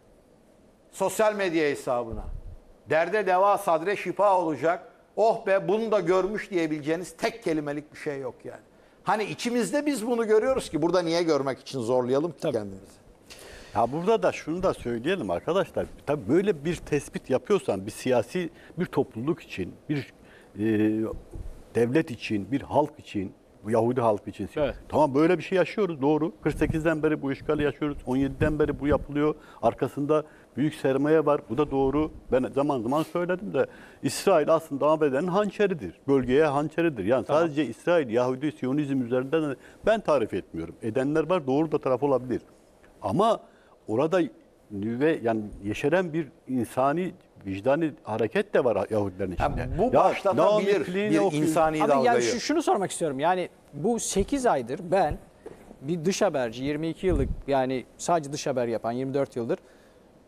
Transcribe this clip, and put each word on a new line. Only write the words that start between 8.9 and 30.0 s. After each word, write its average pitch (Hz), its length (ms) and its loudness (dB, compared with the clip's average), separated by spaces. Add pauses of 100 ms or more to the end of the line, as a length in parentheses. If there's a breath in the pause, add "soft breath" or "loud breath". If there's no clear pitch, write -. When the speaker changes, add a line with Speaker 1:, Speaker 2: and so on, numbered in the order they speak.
Speaker 1:
Hani 208 200 0
içimizde 226 600 -2
biz 240 220 -2
bunu 233 200 0
görüyoruz 233 420 2
ki 151 120 -2
burada 175 200 2
niye 170 220 0
görmek 139 360 0
için - 200 -10
zorlayalım 127 520 2
ki - 100 -18
Speaker 2:
Tabii. 160 120 -2
Speaker 1:
kendimizi? 98 480 -8 (760 loud breath)
Speaker 3:
Ya 117 160 2
burada 180 320 0
da 160 80 4
şunu 175 320 -6
da 170 100 2
söyleyelim 123 580 -4
arkadaşlar. 170 540 -2 (200)
Tabii 139 240 -4
böyle 170 360 0
bir 170 100 -2
tespit - 540 -6
yapıyorsan 123 560 0
bir 107 60 -8
siyasi, 127 580 -2 (300 loud breath)
bir 180 60 0
topluluk 135 580 -4
için, - 300 -8 (160)
bir, 139 240 -4 (460 loud breath)
e, 107 460 2 (720)
devlet 127 360 2
için, 101 400 -6
bir 135 100 -2
halk - 380 0
için, 101 340 -8 (300)
bu 107 80 -6
Yahudi 120 300 2
halkı 107 280 0
için. 95 260 -10
Speaker 2:
Evet. 143 200 -2 (140)
Speaker 3:
Tamam, 143 260 2
böyle 165 220 4
bir 147 60 -10
şey 190 140 -2
yaşıyoruz, 170 440 0
doğru. 151 320 2 (100)
Kırk 147 160 -2
sekizden 160 440 0
beri 156 180 2
bu 139 100 -4
işgali 151 320 -2
yaşıyoruz. 143 420 -2
On 127 100 -2
yediden 139 440 0
beri 131 200 0
bu 135 80 -2
yapılıyor. 147 480 0 (260 loud breath)
Arkasında 139 600 0 (340 loud breath)